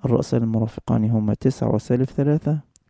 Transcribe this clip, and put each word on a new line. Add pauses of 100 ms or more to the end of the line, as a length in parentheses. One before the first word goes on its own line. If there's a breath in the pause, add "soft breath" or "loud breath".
الرأسان
المرافقان
هما
تسعة
وسالب
ثلاثة (300)